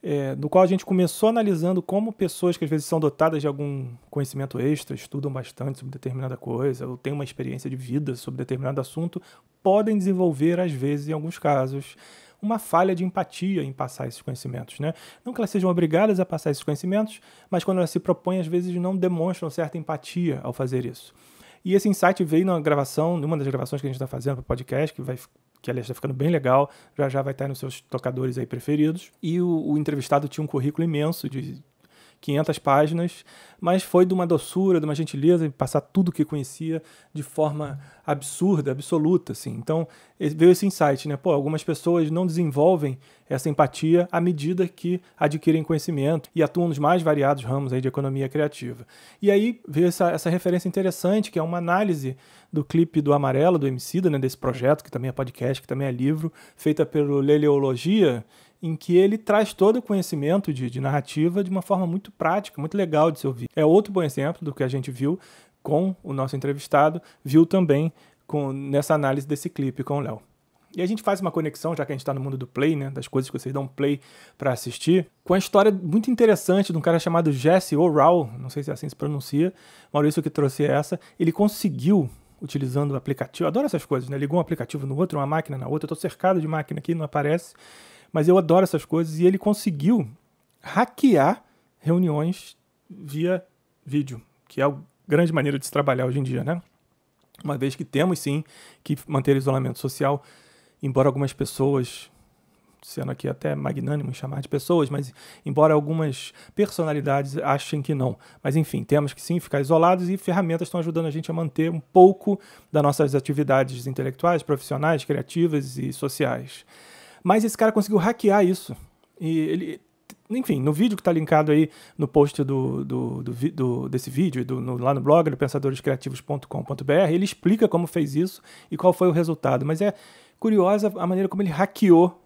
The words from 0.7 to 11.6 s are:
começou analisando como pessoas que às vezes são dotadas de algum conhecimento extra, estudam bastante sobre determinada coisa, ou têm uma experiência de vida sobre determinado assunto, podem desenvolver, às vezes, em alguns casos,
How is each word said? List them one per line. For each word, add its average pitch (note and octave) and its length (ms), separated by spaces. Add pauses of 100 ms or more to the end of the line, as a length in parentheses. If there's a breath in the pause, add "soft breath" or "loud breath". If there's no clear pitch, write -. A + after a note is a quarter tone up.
começou F#3 460
analisando F#3+ 520
como G#3+ 300
pessoas F3+ 460
que - 80
às C#3+ 40
vezes D#3 160
são D#3+ 140
dotadas D#3 400
de C#3+ 80
algum C#3 400 (220)
conhecimento C#3 500
extra, C#3+ 340
estudam C#3 380
bastante C3 480
sobre C3+ 140
determinada C3 420
coisa, B2+ 500
ou B2+ 120
têm C#3 160
uma C#3+ 100
experiência C3 460
de C3 80
vida C3 400
sobre B2+ 200
determinado C3 440
assunto, E3+ 400 (420 soft breath)
podem G#3 340
desenvolver, F3 640
às F3+ 140
vezes, C#3+ 340
em D#3 60
alguns D#3 260
casos, C#3 560 (460 loud breath)